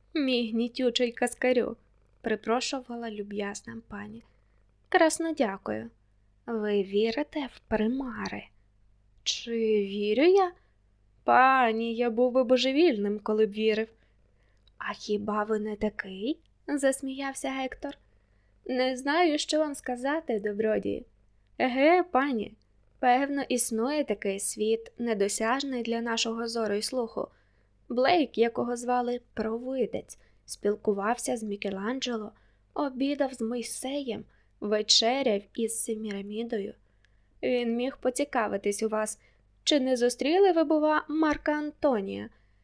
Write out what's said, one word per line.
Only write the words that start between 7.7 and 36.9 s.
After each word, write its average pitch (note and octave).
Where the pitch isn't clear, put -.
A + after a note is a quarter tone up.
«Чи -
вірю G#3
я? F#4
Пані, A#3
я A#3+
був A#3+
би C4
божевільним, B3
коли A3
б G#3
вірив». G#3+
«А -
хіба G#3
ви G#3+
не G#3+
такий?» G#3
засміявся C4+
Гектор. C4+
«Не B3+
знаю, D4+
що D4+
вам D4
сказати, B3+
добродії. G#3
Еге, C#4
пані, C4
певно, C4+
існує B3
такий G3+
світ, A3
недосяжний A#3
для A#3
нашого A#3
зору A3+
й G#3
слуху. A#3
Блейк, C4
якого A#3+
звали B3
Провидець, A#3+
спілкувався G#3+
з A3
Мікеланджело, G#3
обідав C#4
з -
Мойсеєм, B3
вечеряв G#3+
із A3
Семірамідою. G#3+